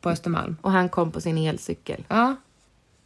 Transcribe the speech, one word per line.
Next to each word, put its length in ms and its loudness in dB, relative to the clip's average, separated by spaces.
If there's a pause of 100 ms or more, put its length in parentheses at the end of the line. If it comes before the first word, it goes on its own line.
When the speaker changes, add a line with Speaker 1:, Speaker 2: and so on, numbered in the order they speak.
Speaker 1:
på 100 0
Östermalm. 500 -2
Speaker 2:
Och 100 0
han 180 4
kom 220 0
på 100 -8
sin 180 0
elcykel. 680 -4
Speaker 1:
Ja. 280 2 (680)